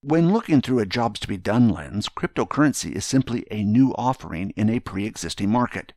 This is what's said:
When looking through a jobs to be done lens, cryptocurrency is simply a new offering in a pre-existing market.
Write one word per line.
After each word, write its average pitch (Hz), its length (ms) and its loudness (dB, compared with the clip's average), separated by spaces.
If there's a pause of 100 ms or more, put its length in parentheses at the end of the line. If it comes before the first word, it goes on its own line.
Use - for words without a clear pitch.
When 165 320 4
looking 185 280 2
through 127 180 0
a 104 60 0
jobs 113 360 -2
to - 60 -10
be 101 100 -4
done 110 320 4
lens, 76 400 -4
cryptocurrency - 800 -2
is - 140 -6
simply 127 460 0
a 104 120 -4
new 120 320 4
offering 104 600 -4
in 107 140 2
a 117 100 0
pre-existing 101 720 -4
market. 117 460 -2